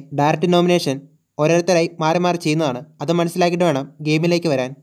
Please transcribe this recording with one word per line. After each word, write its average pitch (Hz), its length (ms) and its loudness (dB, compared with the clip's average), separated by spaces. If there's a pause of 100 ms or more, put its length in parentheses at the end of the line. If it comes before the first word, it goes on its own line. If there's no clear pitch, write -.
(180)
ഡയറക്റ്റ് 160 360 2
നോമിനേഷൻ 175 420 2 (460)
ഓരോരുത്തരായി 170 460 2 (140)
മാറി 165 220 0
മാറി 175 180 0
ചെയ്യുന്നതാണ്. 151 380 -2 (220)
അത് 151 160 -2
മനസ്സിലാക്കിയിട്ട് 175 500 0
വേണം 135 160 0 (220)
ഗെയിമിലേക്ക് 170 460 0
വരാൻ. 127 180 -2 (120)